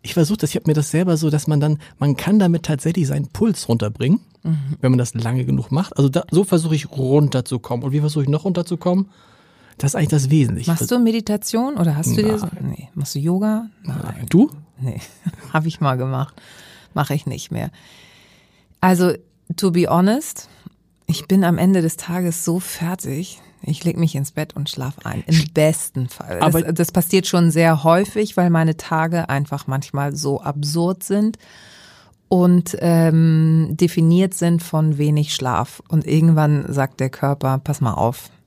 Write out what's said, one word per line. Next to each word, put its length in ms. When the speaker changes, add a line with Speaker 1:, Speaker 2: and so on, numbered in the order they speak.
Speaker 1:
ich 120
versuch 240
das, 140
ich 40
hab 120
mir 60
das 180
selber 260
so, 120
dass 180
man 120
dann, 200
man 160
kann 240
damit 240
tatsächlich 440
seinen 200
Puls 400
runterbringen, 520
Speaker 2:
Mhm. 380
Speaker 1:
wenn 100
man 80
das 160
lange 300
genug 260
macht. 260
Also 120
da, 220
so 120
versuche 320
ich 160
runterzukommen. 920
Und 60
wie 80
versuche 240
ich 60
noch 160
runterzukommen? 640
Das 140
ist 40
eigentlich 140
das 200
Wesentliche. 420
Speaker 2:
Machst 180
du 100
Meditation 760
oder 180
hast 200
du 80
dir 160
so 80
Speaker 1:
Nein. 300
Speaker 2:
Nee. 180
Machst 200
du 40
Yoga? 480
Speaker 1:
Nein. 460
Du? 200
Speaker 2:
Nee. 220
<laughs> 280
Hab 120
ich 160
mal 160
gemacht. 360
Mach 180
ich 140
nicht 260
mehr. 180
Also, 320
to 160
be 180
honest, 600
ich 200
bin 160
am 140
Ende 240
des 160
Tages 480
so 140
fertig, 800
ich 200
leg 140
mich 180
ins 160
Bett 240
und 140
schlaf 340
ein. 240
Im 80
Speaker 1:
Sch- 180
Speaker 2:
besten 560
Fall. 300
Das, 160
Speaker 1:
Aber 180
Speaker 2:
das 180
passiert 360
schon 240
sehr 320
häufig, 540
weil 120
meine 280
Tage 520
einfach 380
manchmal 480
so 260
absurd 640
sind 340
und, 520
ähm, 880
definiert 600
sind 280
von 360
wenig 360
Schlaf. 540
Und 180
irgendwann 680
sagt 280
der 100
Körper, 540
„Pass 180
mal 120
auf 360